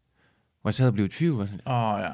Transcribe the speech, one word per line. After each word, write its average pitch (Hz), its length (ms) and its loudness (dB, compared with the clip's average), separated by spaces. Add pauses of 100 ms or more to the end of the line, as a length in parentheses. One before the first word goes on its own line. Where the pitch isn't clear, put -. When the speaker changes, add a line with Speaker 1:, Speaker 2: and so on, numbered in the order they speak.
(600)
Speaker 1:
Hvor - 100 -4
jeg 107 40 0
sad 131 120 2
og 120 80 4
blev 101 120 2
i - 20 0
tvivl, 160 300 0
var 101 80 -2
sådan, 98 200 -10
Speaker 2:
Åh, 113 340 0
ja. 90 140 -4